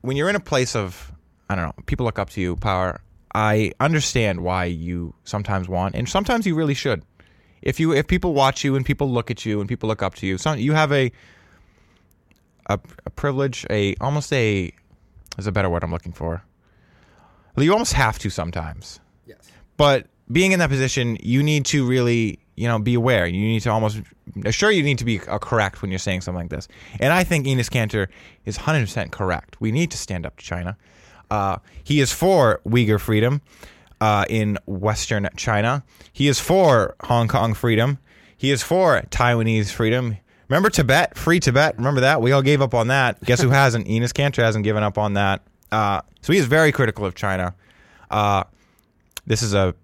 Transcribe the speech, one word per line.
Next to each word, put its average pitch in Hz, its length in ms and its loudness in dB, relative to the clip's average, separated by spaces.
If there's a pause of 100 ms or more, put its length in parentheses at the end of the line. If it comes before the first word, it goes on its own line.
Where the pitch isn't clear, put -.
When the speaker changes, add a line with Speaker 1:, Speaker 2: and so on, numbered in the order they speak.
Speaker 1:
when 131 140 -4
you're 151 120 0
in 208 80 0
a 196 40 -2
place 127 360 -2
of, 95 360 -6 (360)
I 104 80 -2
don't 85 100 -2
know, - 80 -8 (120)
people - 200 -2
look 110 120 -4
up 98 120 -4
to - 100 -8
you, 90 160 -2
power, 92 440 -2 (340)
I 107 460 0
understand 123 600 0
why 90 260 -2
you 87 480 -6 (100)
sometimes 98 440 -6
want, 92 260 -2
and 120 140 -4
sometimes 208 380 0
you 175 80 0
really 151 200 0
should. 110 280 -4 (600)
If - 180 -4
you, 165 120 2
if 147 140 2
people 175 280 0
watch 135 300 2
you 135 120 2
and 131 100 0
people 139 240 -2
look 120 200 -2
at 113 140 -8
you 104 160 -2
and 95 80 -6
people 98 200 -4
look 110 140 -2
up 95 140 -4
to - 100 -6
you, 95 120 -2
some, 156 200 -2
you 131 160 0
have 156 180 2
a 135 180 2 (1600)
a, 104 100 -2 (280)
a - 40 -10
privilege, 139 600 -4
a, 101 300 0
almost 143 320 -4
a, 107 400 0 (640)
is 95 80 -6
a 104 60 -2
better 95 180 0
word 85 140 -2
I'm 82 80 -6
looking 85 200 -10
for. 82 300 -8 (1120)
Well, 135 100 2
you 170 80 4
almost 220 220 0
have 120 260 2
to 101 100 -4
sometimes. 85 680 -8 (260)
Speaker 2:
Yes. - 120 -20 (380)
Speaker 1:
But 143 300 2 (240)
being 185 220 2
in 185 80 2
that 160 100 2
position, 127 520 -2
you 123 200 2
need 151 240 0
to 139 200 0
really, 120 520 0 (180)
you 117 120 -2
know, 113 100 0
be 113 160 0
aware. 117 320 4
You 90 140 -2
need 110 220 0
to 117 80 -2
almost, 110 300 0 (500)
sure, 208 200 2
you 185 120 2
need 139 160 0
to - 60 -6
be, 113 160 0
uh, - 180 -8
correct 104 440 -2
when 98 80 -4
you're 95 80 -4
saying 92 220 -4
something 90 240 -8
like 85 60 -10
this. 76 180 -10 (320)
And 135 120 2
I 185 120 2
think 156 220 -2
Enes 127 240 0
Kanter 107 380 -2 (360)
is 107 140 -8
hundred 156 240 0
percent 98 300 -6
correct. - 480 -6
We 110 120 -2
need 165 200 0
to - 60 -10
stand 87 280 -8
up - 100 -12
to - 80 -20
China. 87 320 -8 (540)
Uh, 98 280 -2 (240)
he 147 180 2
is 131 120 2
for 165 540 4
Uyghur 107 340 2
freedom, 117 400 0 (600)
uh, 104 280 2
in 107 280 0 (100)
Western 101 720 -2
China. 117 460 -2 (300)
He 143 160 0
is 139 100 2
for 160 560 4 (100)
Hong 117 240 2
Kong 110 260 0
freedom. 120 440 2 (380)
He 135 160 0
is 131 100 0
for 165 480 2
Taiwanese 113 600 2
freedom. 117 440 0 (320)
Remember 180 220 2
Tibet? 143 480 2
Free 170 220 2
Tibet. 143 360 2
Remember 131 260 0
that? 135 200 4
We 123 100 4
all 139 100 4
gave 139 200 4
up 123 120 0
on 117 140 2
that. 127 360 0
Guess 123 180 2
who 131 60 4
Speaker 2:
<laughs> 139 140 6
Speaker 1:
hasn't? 117 260 2
Enes 113 240 0
Kanter 139 300 0
hasn't 110 220 2
given 104 180 2
up 104 140 -2
on 104 180 -2
that. 98 280 0 (280)
Uh, 101 300 0 (220)
so - 100 0
he 196 60 4
is 151 80 2
very 151 260 4
critical 110 320 -2
of 90 100 -4
China. 92 400 -4 (560)
Uh, 101 340 2 (840)
this 110 160 0
is 107 100 -2
a 95 320 2